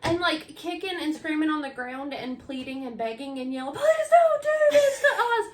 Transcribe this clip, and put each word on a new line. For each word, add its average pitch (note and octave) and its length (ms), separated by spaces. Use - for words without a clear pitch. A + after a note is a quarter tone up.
And, E4+ 180
like, D#4+ 360
kicking F4 440
and D4+ 140
screaming D#4 360
on D4+ 100
the C#4 100
ground C4 440
and B3+ 240
pleading C4 480
and A#3 100
begging A3+ 420
and C4 140
yelling, C4 220
Please D#5 360
don't D#5+ 320
do D5+ 340
this C5+ 240
to C#5+ 60
us. A#4 480